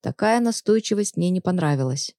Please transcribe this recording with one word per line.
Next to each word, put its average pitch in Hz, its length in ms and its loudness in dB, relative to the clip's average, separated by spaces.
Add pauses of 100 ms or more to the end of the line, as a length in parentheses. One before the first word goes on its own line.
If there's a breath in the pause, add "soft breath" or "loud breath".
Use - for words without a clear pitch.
такая 220 380 0
настойчивость 214 760 0
мне 175 140 0
не 180 100 0
понравилась. 143 760 -2